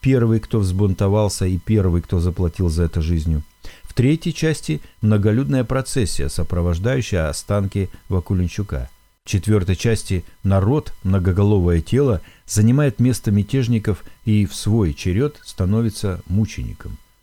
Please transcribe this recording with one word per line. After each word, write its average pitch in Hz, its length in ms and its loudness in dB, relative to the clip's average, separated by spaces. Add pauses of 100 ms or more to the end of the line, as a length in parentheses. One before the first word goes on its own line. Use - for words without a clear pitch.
первый, 117 380 4
кто 110 200 -2
взбунтовался 98 880 0
и 92 100 0
первый, 92 460 2
кто 87 180 -2
заплатил 87 480 0
за 82 140 0
это 82 180 0
жизнью. 80 420 0 (420)
В - 100 -18
третьей 156 400 0
части 156 480 -4 (180)
многолюдная 110 640 2
процессия, 123 640 -2
сопровождающая 87 1000 -2
останки 98 580 -4 (220)
Вакуличука. 90 800 -2 (340)
В - 60 -14
четвёртой 98 460 2
части 104 500 -2 (160)
народ, 98 500 2 (120)
многоголовое 92 760 2
тело, 120 400 0 (240)
занимает 123 560 2
место 120 300 2
мятежников 107 760 0 (220)
и 104 180 4
в 90 100 -6
свой 101 380 0
черёд 92 500 -2
становится 104 840 -2
мучеником. 92 720 -4 (240)